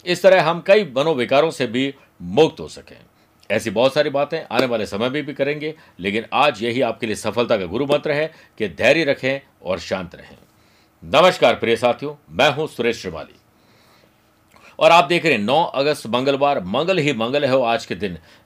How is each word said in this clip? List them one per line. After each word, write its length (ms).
इस 160
तरह 280
हम 160
कई 180
मनोविकारों 680
से 160
भी 280
मुक्त 380
हो 80
सकें। 280
ऐसी 200
बहुत 240
सारी 160
बातें 300
आने 160
वाले 200
समय 220
में 180
भी 80
करेंगे, 400
लेकिन 320
आज 300
यही 180
आपके 260
लिए 100
सफलता 400
का 80
गुरु 220
मंत्र 260
है 200
कि 100
धैर्य 360
रखें 360
और 140
शांत 360
रहें। 220
नमस्कार 500
प्रिय 220
साथियों, 380
मैं 220
हूं 140
सुरेश 340
श्रीमाली 340
और 120
आप 140
देख 200
रहे 80
हैं 80
नौ 240
अगस्त 420
मंगलवार, 580
मंगल 340
ही 140
मंगल 320
हो 180
आज 240
के 80
दिन, 240